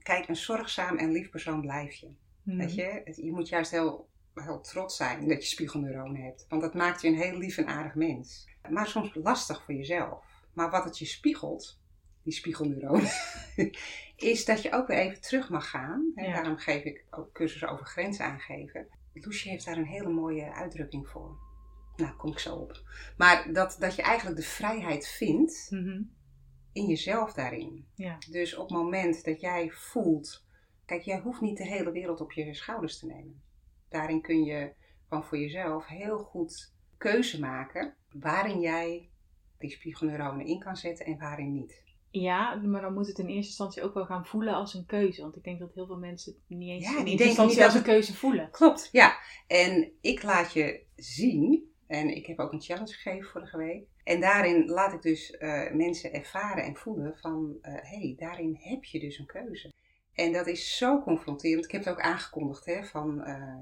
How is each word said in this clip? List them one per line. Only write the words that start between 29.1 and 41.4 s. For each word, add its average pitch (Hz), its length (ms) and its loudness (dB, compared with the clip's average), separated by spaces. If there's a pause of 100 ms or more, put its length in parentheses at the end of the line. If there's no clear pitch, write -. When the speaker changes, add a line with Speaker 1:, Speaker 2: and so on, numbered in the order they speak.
Speaker 1:
dat 156 160 -2
jij 175 300 -2
voelt, - 760 -2 (380)
kijk, 175 180 -6
jij 190 180 -4
hoeft 240 200 -8
niet 202 160 0
de 196 100 -6
hele 180 260 -2
wereld 170 280 -4
op 156 120 -8
je 151 220 -6
schouders 202 440 -6
te 160 80 -12
nemen. 139 360 -16 (460)
Daarin 160 340 -2
kun 160 220 4
je 147 280 -4 (360)
gewoon 156 160 -4
voor 156 140 -4
jezelf 156 480 -4
heel 202 320 -4
goed - 560 -8 (240)
keuze 220 420 2
maken 131 540 -6 (180)
waarin 180 480 0
jij 170 500 -2 (480)
die 143 120 -8
spiegelneuronen 147 760 -6
in 175 120 -2
kan 185 180 -8
zetten 170 300 -8
en 156 120 -4
waarin 147 340 -6